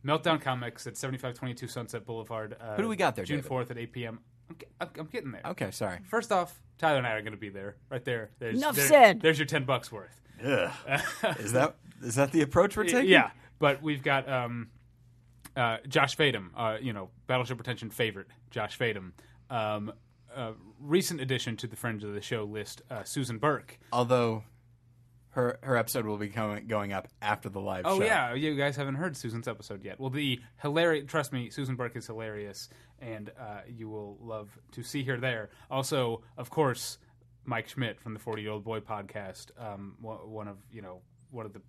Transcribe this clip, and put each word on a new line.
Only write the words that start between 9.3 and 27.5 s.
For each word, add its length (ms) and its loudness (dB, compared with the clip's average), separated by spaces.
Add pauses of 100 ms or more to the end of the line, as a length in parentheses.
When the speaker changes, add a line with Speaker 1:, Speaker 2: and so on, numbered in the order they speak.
Speaker 1:
your 60 2
ten 180 0
bucks 280 0
worth. 280 -14 (260)
Speaker 2:
Ugh. 260 4 (160)
Speaker 1:
<laughs> 520 0
Speaker 2:
Is 140 -4
that, 220 4 (260)
is 140 -4
that 180 6
the 80 8
approach 340 4
we're 80 2
Speaker 1:
Y-, 80 2
Speaker 2:
taking? 200 4
Speaker 1:
yeah, 180 10 (300)
but 220 4
we've 220 -2
got, 260 2
um, 400 -2 (840)
uh, 220 2 (100)
Josh 300 2
Fadem, 380 2
uh, 260 0
you 120 -4
know, 160 -8 (180)
Battleship 320 0
Retention 320 -8
favorite, 360 -2 (220)
Josh 280 -6
Fadem. 340 -2 (380)
Um, 440 -2 (420)
uh, 160 -6 (300)
recent 400 0
addition 360 -2
to 100 -8
the 80 -10
Friends 280 -4
of 100 -8
the 80 -6
Show 240 -4
list, 440 -8
uh, 140 -8
Susan 340 -4
Burke. 400 0 (160)
Speaker 2:
Although 500 4 (880)
her, 300 0
her 160 2
episode 280 0
will 120 -2
be 100 -4
coming, 400 -2
going 240 0
up 160 -4 (140)
after 280 0
the 120 -6